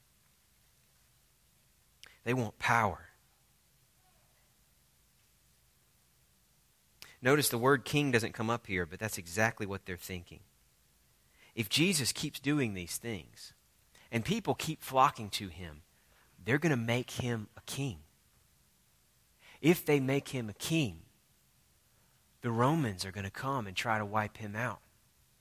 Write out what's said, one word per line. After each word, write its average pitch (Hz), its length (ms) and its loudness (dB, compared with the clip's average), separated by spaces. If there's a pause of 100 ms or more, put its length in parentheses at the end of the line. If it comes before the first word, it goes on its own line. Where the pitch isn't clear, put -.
(2250)
They 120 100 0
want 113 240 -2
power. 110 480 2 (4000)
Notice 135 260 6
the 127 80 0
word 127 300 4
king 147 240 2
doesn't 113 240 2
come 110 160 -2
up 117 160 -2
here, 90 180 -2
but 85 140 -10
that's 110 180 -6
exactly 107 480 0
what 95 220 -8
they're 92 100 -8
thinking. 87 440 -12 (1120)
If 113 160 -2
Jesus 156 420 4
keeps - 260 -6
doing 135 360 0
these 90 240 -8
things, 95 560 -12 (580)
and 117 140 -2
people 190 280 0
keep - 280 -6
flocking 131 480 2
to 101 180 -6
him, 82 320 -14 (640)
they're 117 140 2
gonna 151 180 2
make 117 360 -2
him 117 440 -4
a - 60 -18
king. 131 380 -6 (1600)
If 170 240 4
they 147 140 6
make 135 280 0
him 117 220 -6
a 101 40 -12
king, 135 440 0 (1400)
the 123 100 -2
Romans 120 520 2
are 95 60 -6
gonna 98 180 -6
come 131 380 -4
and 95 80 -10
try 110 240 0
to 107 60 -2
wipe 104 320 -2
him 104 180 -10
out. 110 240 -4 (640)